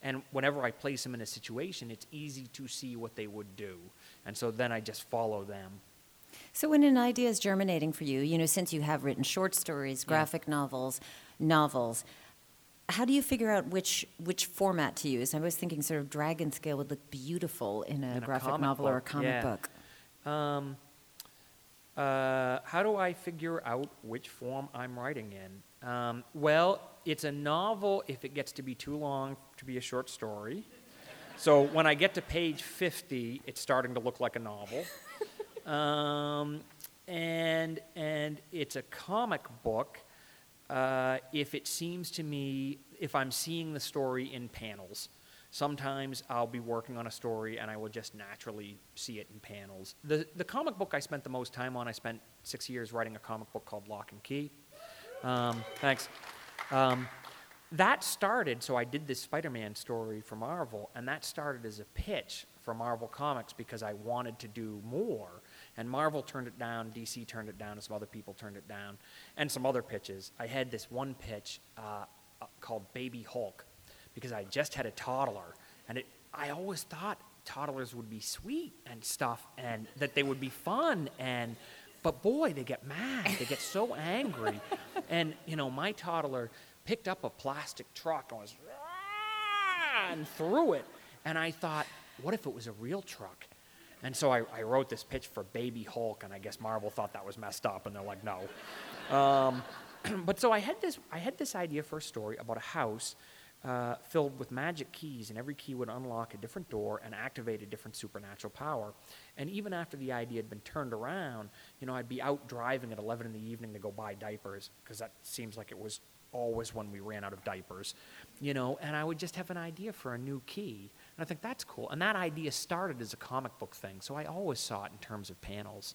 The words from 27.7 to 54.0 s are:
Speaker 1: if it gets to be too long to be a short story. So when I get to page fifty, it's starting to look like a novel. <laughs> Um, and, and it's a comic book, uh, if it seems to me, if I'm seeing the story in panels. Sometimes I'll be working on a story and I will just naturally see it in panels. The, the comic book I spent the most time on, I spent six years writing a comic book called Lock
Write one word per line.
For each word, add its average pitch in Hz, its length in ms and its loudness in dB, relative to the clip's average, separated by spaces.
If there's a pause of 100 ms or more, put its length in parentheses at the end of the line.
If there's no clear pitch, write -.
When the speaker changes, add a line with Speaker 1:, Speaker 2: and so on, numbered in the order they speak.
Speaker 1:
if 131 160 -6
it 139 100 -8
gets 139 180 -4
to 143 100 -8
be 131 120 -4
too 143 220 -4
long 139 400 0 (200)
to - 80 -16
be 127 140 -4
a - 20 -2
short 127 300 -2
story. 110 540 -4 (760)
So 147 240 12
when 156 240 8
I 151 80 10
get 180 200 6
to 175 80 0
page 160 400 2
fifty, 127 840 -2
it's - 140 -8
starting 127 340 4
to 120 60 2
look 120 200 0
like 123 160 2
a 120 40 -2
novel. 107 500 -6
<laughs> - 40 -10 (720)
Um, 147 920 2 (480)
and, 165 720 2 (160)
and 151 440 -2 (120)
it's 151 240 -2
a 131 60 -2
comic 208 580 0 (240)
book, 113 340 0 (720)
uh, 131 480 4 (140)
if 147 240 0
it 143 100 -4
seems 170 460 -4
to 175 100 -4
me, 139 560 -2 (220)
if 147 160 0
I'm 131 160 2
seeing 160 420 -2
the 139 60 -2
story 131 520 0
in 123 160 -8
panels. 101 600 -10 (420)
Sometimes 135 800 -2
I'll 120 160 4
be 120 140 -4
working 117 360 -2
on 117 120 -6
a - 20 -6
story 110 480 -4
and 110 100 -6
I 107 80 -6
will 107 120 -6
just 107 260 -8
naturally 104 640 -10 (160)
see 113 240 -8
it 104 160 -10
in 104 60 -16
panels. 98 640 -14
The, 151 200 2 (120)
the 175 80 -2
comic 269 340 -2
book 190 160 -2
I 143 60 2
spent 143 240 -6
the 147 60 -6
most 127 220 -4
time 127 240 -4
on, 120 120 -2
I 113 40 -4
spent 113 280 -6 (240)
six - 260 -8
years 117 220 -4
writing 113 240 0
a - 20 -8
comic 110 340 -6
book 110 120 -6
called 104 240 -10
Lock 104 240 -8